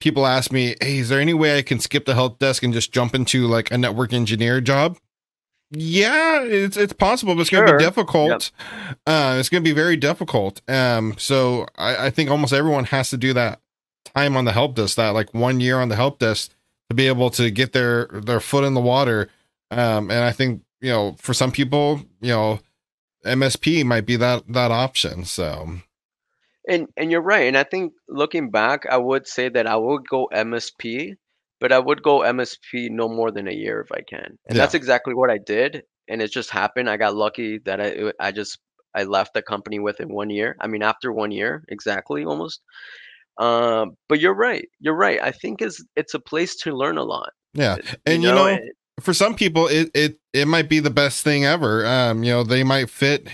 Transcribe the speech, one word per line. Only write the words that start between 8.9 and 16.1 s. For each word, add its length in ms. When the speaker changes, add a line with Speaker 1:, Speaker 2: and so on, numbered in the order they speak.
Speaker 1:
Uh, 320
it's 120
gonna 120
be 80
very 260
difficult. 720
Um, 480
so 600
I, 300
I 40
think 180
almost 240
everyone 340
has 240
to 60
do 180
that 260
time 200
on 100
the 60
help 220
desk, 220
that, 140
like, 220
one 280
year 180
on 120
the 40
help 240